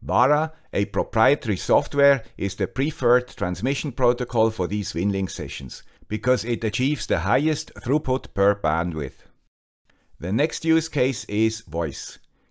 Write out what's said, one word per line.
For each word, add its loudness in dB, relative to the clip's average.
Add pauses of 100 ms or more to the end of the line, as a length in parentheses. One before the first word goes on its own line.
vara, 2 (200)
a 2
proprietary 0
software, 2 (120)
is -4
the -2
preferred 0
transmission -4
protocol 2
for -2
these -4
WinLink 0
sessions, -10 (260)
because 0
it -2
achieves -2
the 0
highest 0
throughput -2
per 4
bandwidth. -4 (960)
The -4
next 0
use 2
case -2
is 0
voice. -6 (320)